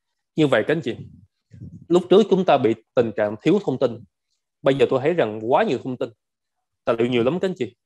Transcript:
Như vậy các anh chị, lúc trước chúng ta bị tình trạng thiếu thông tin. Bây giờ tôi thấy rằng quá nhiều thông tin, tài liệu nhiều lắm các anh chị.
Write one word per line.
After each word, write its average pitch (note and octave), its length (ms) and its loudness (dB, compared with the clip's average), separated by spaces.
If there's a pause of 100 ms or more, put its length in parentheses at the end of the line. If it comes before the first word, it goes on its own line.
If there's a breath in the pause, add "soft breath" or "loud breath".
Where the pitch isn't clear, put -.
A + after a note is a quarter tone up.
(340)
Như D#3 120 2
vậy A#2 200 2
các D3 80 0
anh E3 60 -6
chị, A#2 140 -8 (920)
lúc F3 220 2
trước G3+ 200 8
chúng F#3 160 2
ta D3+ 120 4
bị A#2 180 2 (200)
tình A2+ 200 0
trạng G#2+ 260 -2
thiếu F3+ 240 2
thông C3 140 -4
tin. A#2 240 -4 (580)
Bây C#3 140 2
giờ B2+ 140 2
tôi C3+ 100 0
thấy D3 140 -2
rằng A2+ 260 -2 (120)
quá F3 120 2
nhiều D#3+ 200 -2
thông B2+ 140 -8
tin, B2 120 -6 (760)
tài A#2+ 140 0
liệu A2+ 80 2
nhiều B2 160 0
lắm D3+ 160 0
các F#3+ 100 -2
anh F3+ 80 -8
chị. A#2+ 180 -8 (100)